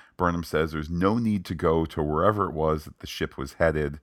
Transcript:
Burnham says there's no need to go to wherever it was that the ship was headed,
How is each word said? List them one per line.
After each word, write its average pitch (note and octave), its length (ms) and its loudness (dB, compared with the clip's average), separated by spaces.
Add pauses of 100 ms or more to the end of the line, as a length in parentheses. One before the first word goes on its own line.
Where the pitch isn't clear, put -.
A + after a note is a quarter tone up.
(160)
Burnham F2 280 2
says D#2+ 280 0
there's D#2 200 -6
no F#2 260 2
need G#2+ 280 0
to F#2 100 -6
go E2 300 2
to D#2 180 -4
wherever F#2 420 2
it E2 80 -4
was D#2 320 0
that - 140 -20
the - 80 -12
ship - 280 -6
was - 180 -8
headed, D2+ 500 0